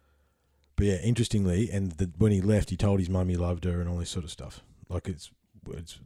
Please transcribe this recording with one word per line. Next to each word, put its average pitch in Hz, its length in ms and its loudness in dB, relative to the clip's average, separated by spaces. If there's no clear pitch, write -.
But 101 100 2
yeah, 98 160 2
interestingly, 107 680 2
and 95 220 -2
the, 87 260 -4
when 107 140 6
he 98 80 4
left, 101 300 4
he 92 60 -2
told 98 220 2
his 87 100 0
mum 92 200 0
he 90 80 0
loved 87 280 -2
her 87 160 0
and 87 80 -2
all 87 80 -2
this 87 140 -4
sort 87 140 -6
of 78 60 -12
stuff. - 320 -14
Like, 90 200 -6
it's, 80 220 -10
it's, - 360 -12